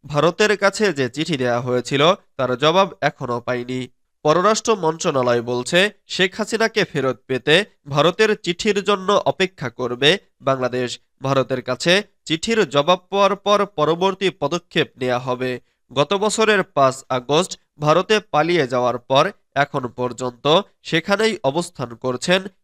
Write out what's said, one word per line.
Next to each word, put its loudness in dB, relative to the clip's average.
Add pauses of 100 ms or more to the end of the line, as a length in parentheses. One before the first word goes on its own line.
ভারতের 2
কাছে 0
যে -2
চিঠি -4
দেয়া 0
হয়েছিল, 0 (220)
তার -2
জবাব 2
এখনো -4
পায়নি।" -6 (340)
পররাষ্ট্র 2
মন্ত্রণালয় 0
বলছে, 0 (160)
শেখ -2
হাসিনাকে -2
ফেরত -4
পেতে 0 (240)
ভারতের 2
চিঠির -2
জন্য 0
অপেক্ষা -2
করবে 0 (220)
বাংলাদেশ। -2 (220)
ভারতের -2
কাছে 0 (220)
চিঠির 0
জবাব 2 (120)
পাওয়ার 2
পর 0
পরবর্তী 0
পদক্ষেপ -2
নেওয়া -2
হবে। -4 (320)
গত 0
বছরের 0
পাঁচ 0
আগস্ট -2 (200)
ভারতে 2
পালিয়ে 0
যাওয়ার 0
পর 0 (240)
এখন -2
পর্যন্ত -2 (220)
সেখানেই -2
অবস্থান -4
করছেন -2 (220)